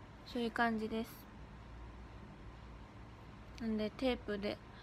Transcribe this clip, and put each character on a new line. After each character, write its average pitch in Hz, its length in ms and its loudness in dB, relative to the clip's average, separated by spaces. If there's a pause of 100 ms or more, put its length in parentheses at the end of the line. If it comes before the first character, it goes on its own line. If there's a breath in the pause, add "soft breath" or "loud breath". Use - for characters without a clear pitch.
(280)
う。 - 40 -10
そ 254 80 2
う - 20 4
い 233 60 6
う 220 40 2
感 226 260 8
じ 220 120 2
で 220 160 2
す。 - 200 -10 (2250)
な 226 60 0
ん 220 100 6
で、 214 140 4
テ 254 220 6
ー 240 40 2
プ 208 200 0
で 202 200 2 (260 loud breath)